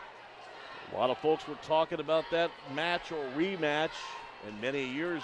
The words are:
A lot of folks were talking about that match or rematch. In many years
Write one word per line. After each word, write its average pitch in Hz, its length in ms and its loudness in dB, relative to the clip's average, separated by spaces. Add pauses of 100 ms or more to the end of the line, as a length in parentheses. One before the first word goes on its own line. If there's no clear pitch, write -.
(920)
A - 40 -2
lot 120 120 6
of 123 100 2
folks 156 280 4
were 147 160 -6
talking 160 380 2
about 156 300 2
that 170 200 4 (220)
match 170 400 0
or 147 120 -2 (120)
rematch. 160 540 2 (560)
In 107 140 -8
many 135 240 0
years 151 380 -2